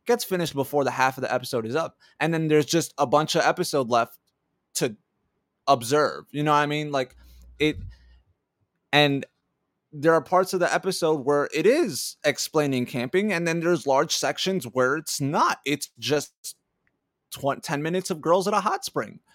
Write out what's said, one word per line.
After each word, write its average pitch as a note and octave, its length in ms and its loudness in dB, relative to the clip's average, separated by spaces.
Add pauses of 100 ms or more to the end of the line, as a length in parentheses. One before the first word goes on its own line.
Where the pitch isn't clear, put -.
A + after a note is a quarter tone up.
gets A#3 160 2
finished F3 320 -2
before C#3 300 0
the B2+ 60 0
half C3 260 2
of C3 60 -8
the - 100 -2
episode B2+ 320 -2
is A#2 120 -4
up, D#3+ 200 -4 (240)
and E3 140 2
then D#3+ 140 0
there's D3+ 180 4
just E3 320 0
a C#3+ 80 2
bunch D3 300 2
of D3+ 60 4
episode C3+ 460 0
left A#2 300 0 (560)
to B2 220 -2 (720)
observe, A#2+ 640 2
you D3 120 -6
know D3+ 100 2
what D3 60 4
I D3 80 2
mean? D3 260 -6
Like, C3 240 -4 (420)
it, D3+ 180 0 (1160)
and C#3+ 320 4 (680)
there D3+ 220 2
are D#3+ 80 2
parts F#3 320 2
of F#3 60 -2
the F3 120 2
episode E3 480 0
where C#3+ 340 2
it D#3+ 120 0
is A#3+ 580 0
explaining C#3 600 0
camping, F3+ 460 -2
and E3+ 140 -2
then E3 140 0
there's E3 260 0
large C#3 280 2
sections D#3+ 500 -2
where B2+ 320 0
it's - 240 -6
not. F#3 440 0
It's C#3 340 -4
just C3 580 -4 (760)
twen-, C3+ 280 -4
ten D3 220 -4
minutes F3 280 -4
of D#3+ 100 -6
girls E3+ 280 2
at G#3 60 0
a G#3 60 2
hot F4 240 -2
spring. - 360 -8 (140)